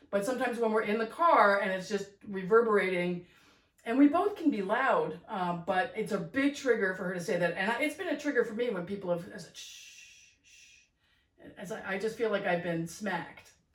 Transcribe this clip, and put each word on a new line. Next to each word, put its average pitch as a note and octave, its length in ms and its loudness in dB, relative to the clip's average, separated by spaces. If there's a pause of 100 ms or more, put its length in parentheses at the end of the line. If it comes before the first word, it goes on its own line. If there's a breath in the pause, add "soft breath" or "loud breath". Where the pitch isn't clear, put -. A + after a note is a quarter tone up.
(100)
But G3+ 140 0
sometimes B3 340 -2
when A3+ 140 0
we're G#3+ 100 2
in G#3 160 0
the A3 80 -2
car A3 540 6
and G3+ 100 0
it's F#3 180 -4
just G3+ 200 -4 (180)
reverberating, F#3 1000 2 (580 loud breath)
and A#3 140 0
we C#4+ 100 10
both F#4+ 280 2
can E4 140 2
be G#3 120 0
loud, F#3 680 0
uh, F3+ 280 -2
but F#3 380 0
it's G#3 180 -4
a G3 60 0
big C4+ 380 0
trigger G3+ 380 0
for G3 100 -8
her F#3 80 -4
to F3+ 80 -4
say F3 160 -2
that. E3+ 220 0
And G3 120 0
I, B3 120 -2
it's D4+ 140 -2
been F#4 120 -6
a D4 100 -2
trigger B3 240 0
for A3 120 -4
me A#3+ 160 -2
when F3 160 -4
people F3+ 240 -6
have E3+ 160 -2 (120)
said, - 160 -16
"Shh, - 60 -16
shh, - 840 -20
shh." - 1160 -20
As F#3+ 120 -12
I, G#3+ 160 -8
I G3 120 -4
just A3 180 -2
feel A3 140 0
like G3 160 0
I've F3 160 2
been E3 260 -2
smacked - 600 -8 (240)